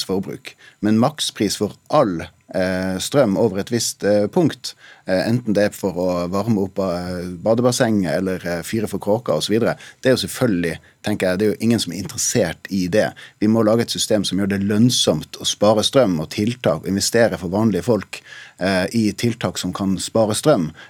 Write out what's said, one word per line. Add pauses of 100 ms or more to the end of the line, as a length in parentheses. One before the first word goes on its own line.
forbruk, (280)
men
makspris
for (180)
all, (320)
eh,
strøm
over
et
visst,
eh,
punkt, (340)
eh,
enten
det
er
for
å
varme
opp,
eh, (160)
badebassenget
eller, (100)
eh,
fyre
for
kråka
og
så
videre, (240)
det
er
jo
selvfølgelig, (240)
tenker
jeg,
det
er
jo
ingen
som
er
interessert (140)
i
det. (280)
Vi
må
lage
et
system
som
gjør
det
lønnsomt
å
spare
strøm
og
tiltak,
og
investere
for
vanlige
folk, (380)
eh,
i
tiltak
som
kan
spare
strøm, (180)